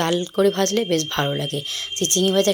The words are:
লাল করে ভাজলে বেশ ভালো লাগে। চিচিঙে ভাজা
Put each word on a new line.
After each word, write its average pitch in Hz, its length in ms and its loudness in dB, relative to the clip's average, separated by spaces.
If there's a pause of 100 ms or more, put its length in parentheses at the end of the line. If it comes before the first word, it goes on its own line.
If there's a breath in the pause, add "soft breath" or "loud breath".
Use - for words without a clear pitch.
লাল 170 160 2 (200)
করে 196 140 4
ভাজলে 196 340 0
বেশ 170 260 0
ভালো 143 300 -2
লাগে। 143 200 -4 (360 loud breath)
চিচিঙে 185 400 2
ভাজা 196 180 4